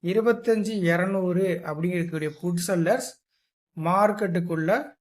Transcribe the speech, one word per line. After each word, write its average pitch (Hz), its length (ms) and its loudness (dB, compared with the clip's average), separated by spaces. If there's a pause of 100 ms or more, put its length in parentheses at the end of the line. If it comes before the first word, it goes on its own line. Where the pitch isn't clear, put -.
இருபத்தஞ்சு 220 680 2 (160)
இருநூறு 185 560 2 (240)
அப்படிங்கக்கூடிய 165 600 -2 (120)
புட் 175 240 -2
செல்லர்ஸ் 190 420 0 (720)
மார்க்கெட்டுக்குள்ள 175 920 0 (300)